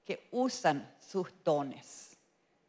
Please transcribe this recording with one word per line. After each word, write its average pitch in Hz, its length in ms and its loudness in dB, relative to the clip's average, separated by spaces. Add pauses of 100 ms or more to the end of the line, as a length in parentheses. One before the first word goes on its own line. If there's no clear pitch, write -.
que - 280 -8
usan 226 580 2 (100)
sus - 280 -4 (160)
dones, - 720 -2 (520)